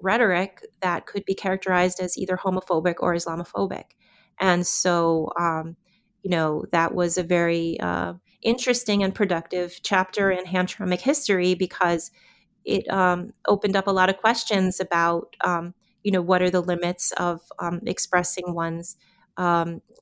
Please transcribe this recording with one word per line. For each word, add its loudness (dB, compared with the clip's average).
rhetoric 0
that -2
could -6
be -2
characterized 0
as -4
either -2
homophobic 0
or 0
Islamophobic. -6
And 2
so, 0
um, -2
you -4
know, 0
that 2
was 0
a 0
very, 0
uh, -2
interesting 0
and -2
productive -2
chapter 0
in -2
Hamtramck -2
history 2
because 0
it, -2
um, 2
opened 2
up 0
a 2
lot 4
of -2
questions 2
about, 0
um, -2
you 0
know, 2
what 2
are 4
the 2
limits -2
of, -2
um, -4
expressing -2
one's, -6
um, 0